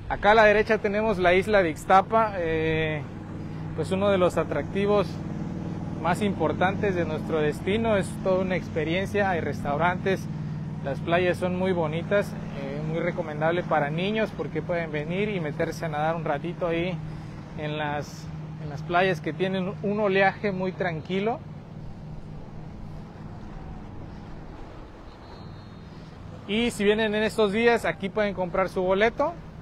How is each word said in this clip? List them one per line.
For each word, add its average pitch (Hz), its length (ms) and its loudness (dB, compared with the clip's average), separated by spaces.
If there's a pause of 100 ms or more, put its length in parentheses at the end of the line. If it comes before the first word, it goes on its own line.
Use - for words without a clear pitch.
acá 139 220 4
a 214 40 8
la 220 100 10
derecha 214 340 6
tenemos 214 400 0
la 180 160 6
isla 196 280 6
de 170 60 2
Ixtapa, 196 720 4
eh, 160 640 0 (760)
pues 156 160 -2
uno 190 160 4
de 202 80 6
los 175 220 4
atractivos 165 680 2 (920)
más 170 220 2
importantes 190 720 2
de 175 100 2
nuestro 156 360 0
destino. 196 580 2
Es 180 100 0 (160)
toda 185 160 4
una 185 160 0
experiencia, 185 720 0
hay 175 120 2
restaurantes, 156 840 0 (580)
las 135 180 -4
playas 170 360 4
son 180 220 0
muy 190 140 2
bonitas, 170 600 0 (260)
eh, 139 300 -4
muy 160 120 -2
recomendable 165 600 0
para 156 280 2
niños 196 440 0
porque 156 280 -4
pueden 165 300 -2
venir 170 360 0
y 196 120 -2
meterse 160 440 -2
a 165 40 -2
nadar 156 280 0
un 165 80 -4
ratito 156 440 -2
ahí 170 280 0 (640)
en 151 180 -4
las, 147 480 -4 (380)
en 147 80 -8
las 147 120 -8
playas 175 380 2
que 160 120 -4
tienen 190 500 0
un 208 180 0
oleaje 196 520 4
muy 185 200 -2
tranquilo. 190 680 -2 (4000)
Y 226 240 2
si 202 140 0
vienen 214 300 4
en 214 80 2
estos 208 300 2
días, 233 320 4
aquí 185 240 -2
pueden 202 260 0
comprar 185 340 0
su 190 140 -2
boleto, 220 520 2 (280)